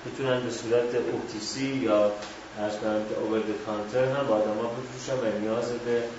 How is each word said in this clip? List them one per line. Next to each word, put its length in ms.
می‌تونن 360
به 100
صورت 440
او 260
تی 80
سی 240
یا 480
عرض 180
کنم 300
که 120
اوور 180
د 140
کانتر 380
هم 220
با 80
آدما 420
بفروشن 460
و 180
نیاز 320
به 300